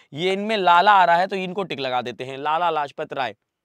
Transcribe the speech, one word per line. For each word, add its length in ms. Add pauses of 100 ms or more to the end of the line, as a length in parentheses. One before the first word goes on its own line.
(120)
ये 200
इनमें 240
लाला 360
आ 120
रहा 120
है 100
तो 100
इनको 260
टिक 180
लगा 220
देते 220
हैं, 140
लाला 320
लाजपत 420
राय, 220 (300)